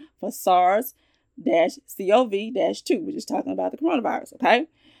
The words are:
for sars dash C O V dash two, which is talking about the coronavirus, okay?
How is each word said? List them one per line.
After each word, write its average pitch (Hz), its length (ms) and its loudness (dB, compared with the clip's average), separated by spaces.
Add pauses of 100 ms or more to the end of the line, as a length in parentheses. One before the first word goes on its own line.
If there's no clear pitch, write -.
(180)
for 220 140 -8
sars 185 640 2 (460)
dash - 460 2
C 196 240 -6
O 240 140 6
V 208 260 -4
dash 190 320 -2
two, 202 220 -2
which 190 100 -8
is - 100 -10
talking - 280 -6
about 185 180 -4
the 240 80 -14
coronavirus, 285 560 -2
okay? 247 320 2 (340)